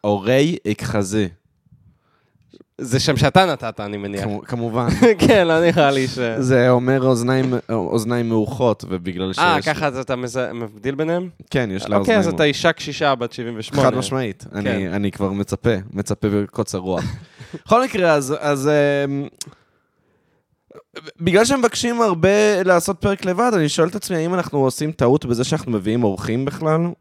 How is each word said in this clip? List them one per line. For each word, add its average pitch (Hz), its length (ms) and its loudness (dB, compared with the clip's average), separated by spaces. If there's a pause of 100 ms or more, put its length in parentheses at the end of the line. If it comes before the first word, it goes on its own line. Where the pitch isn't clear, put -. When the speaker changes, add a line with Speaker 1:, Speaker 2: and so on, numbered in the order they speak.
Speaker 1:
אורי 120 520 2 (160)
אקחזה. 104 540 -2 (1500)
Speaker 2:
זה 131 200 0
שם 139 160 0
שאתה 165 300 4
נתת, 127 340 -6
אני 104 160 -8
מניח. 101 280 -6
Speaker 1:
כמו-, 104 180 -4
כמובן. 120 460 -2 (180)
Speaker 2:
<laughs> 208 200 4
כן, 196 200 6
לא 165 140 4
נראה 165 300 4
לי 135 180 0
ש- 131 100 -8 (200)
Speaker 1:
זה 127 320 4
אומר 127 320 2
אוזניים, 127 520 2 (160)
אוזניים 113 580 -2
מעוכות, 113 600 0
ובגלל 92 500 -6
Speaker 2:
אה, 170 180 4
Speaker 1:
שיש- 127 120 -2
Speaker 2:
ככה 151 180 -2
אז 131 120 -4
אתה 131 180 -4
מזה-, 123 360 -6
מבדיל 113 420 -8
ביניהם? 170 340 -4 (220)
Speaker 1:
כן, 135 220 0
יש 190 160 -6
לה 208 80 0
Speaker 2:
אוקיי, 202 180 2
אז 214 40 4
Speaker 1:
אוזניים 180 180 0
Speaker 2:
אתה 165 80 2
אישה 156 280 2
קשישה 143 420 -2
בת 120 180 -6
שבעים 117 260 -8
ושמונה. 131 320 2
Speaker 1:
חד 123 60 -4
משמעית. 127 560 -4
אני, 101 120 -6
Speaker 2:
כן. 95 280 -2
Speaker 1:
אני 101 180 -2
כבר 95 220 -4
מצפה, 101 420 -2 (180)
מצפה 101 380 -4
בקוצר 104 480 -4
רוח. 92 260 -4 (300)
<laughs> - 300 -18
בכל 240 200 2
מקרה, 185 280 0
אז, 143 280 0
אז, 143 280 -2
אמ, 143 580 0 (1900)
בגלל 185 240 4
שמבקשים 240 580 0
הרבה 196 600 4
לעשות 180 380 2
פרק 196 240 -2
לבד, 196 300 0
אני 156 140 2
שואל 165 200 2
את 175 60 -8
עצמי, 185 220 -6
האם 170 180 -2
אנחנו 170 240 -2
עושים 139 340 0
טעות 131 320 2
בזה 120 200 0
שאנחנו 127 280 -4
מביאים 110 320 0
אורחים 107 400 0
בכלל? 156 360 -2 (200)